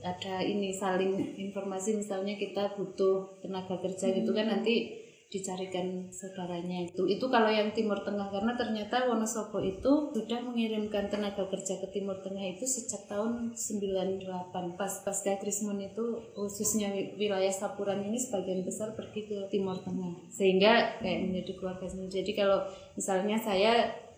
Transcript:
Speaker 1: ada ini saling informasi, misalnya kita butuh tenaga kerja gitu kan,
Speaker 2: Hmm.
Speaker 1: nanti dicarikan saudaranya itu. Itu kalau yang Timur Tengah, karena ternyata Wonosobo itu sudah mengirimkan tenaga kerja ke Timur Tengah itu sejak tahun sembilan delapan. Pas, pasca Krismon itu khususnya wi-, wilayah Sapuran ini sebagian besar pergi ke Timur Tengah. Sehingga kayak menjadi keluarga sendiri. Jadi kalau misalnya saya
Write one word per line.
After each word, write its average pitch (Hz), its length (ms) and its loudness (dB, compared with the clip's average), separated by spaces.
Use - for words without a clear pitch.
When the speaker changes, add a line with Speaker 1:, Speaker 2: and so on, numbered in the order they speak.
Speaker 1:
ada 185 400 -4
ini 196 320 0
saling 190 640 0
informasi, 196 640 -2
misalnya 202 320 -2
kita 202 400 -2
butuh 190 640 2
tenaga 185 400 -4
kerja 190 320 0
gitu 220 240 2
kan, 214 160 2
Speaker 2:
Hmm. 196 80 2
Speaker 1:
nanti - 400 2
dicarikan 185 800 -4
saudaranya 180 720 -4
itu. 185 240 0
Itu 208 160 2
kalau 233 240 6
yang 214 240 4
Timur 208 320 2
Tengah, 202 240 -2
karena 202 240 0
ternyata 233 560 0
Wonosobo 220 560 0
itu 285 480 4
sudah 233 320 -2
mengirimkan 214 640 0
tenaga 202 400 -2
kerja 185 320 -4
ke 190 80 -6
Timur 196 320 -4
Tengah 190 320 -6
itu - 160 -8
sejak - 400 -6
tahun 233 400 -2
sembilan 190 720 -2
delapan. 180 560 -6
Pas, 190 240 -4
pasca 196 400 0
Krismon 202 400 -2
itu 220 400 -4
khususnya 202 560 0
wi-, 190 240 -4
wilayah 196 320 2
Sapuran 196 560 -2
ini 208 80 -2
sebagian 190 480 -2
besar 214 320 -4
pergi 208 320 -8
ke 196 240 -6
Timur 190 320 2
Tengah. 185 480 -4
Sehingga 196 720 6
kayak 185 240 0
menjadi 185 320 -2
keluarga 185 320 -6
sendiri. 185 320 -8
Jadi 185 160 -2
kalau 196 240 6
misalnya 202 480 2
saya 214 480 6